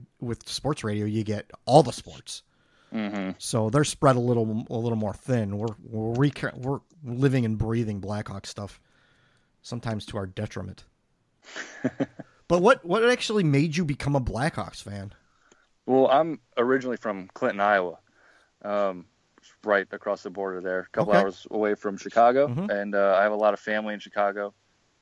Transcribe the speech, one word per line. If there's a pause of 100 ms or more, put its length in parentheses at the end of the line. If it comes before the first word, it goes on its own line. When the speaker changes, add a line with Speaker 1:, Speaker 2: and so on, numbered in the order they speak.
(200)
Speaker 1:
with
sports
radio,
you
get (140)
all
the
sports. (500)
Speaker 2:
Mm-hmm.
Speaker 1:
So
they're
spread
a
little,
a
little
more
thin.
We're, (140)
we're,
rec-,
we're (240)
living
and
breathing
Blackhawks
stuff, (800)
sometimes
to
our
detriment.
Speaker 2:
<laughs> (1500)
Speaker 1:
But
what,
what
actually
made
you
become
a
Blackhawks
fan? (720)
Speaker 2:
Well,
I'm (160)
originally
from
Clinton,
Iowa, (640)
um, (560)
right
across
the
border
there,
a
couple
Speaker 1:
Okay.
Speaker 2:
hours
away
from
Chicago,
Speaker 1:
Mm-hmm.
Speaker 2:
and,
uh,
I
have
a
lot
of
family
in
Chicago. (500)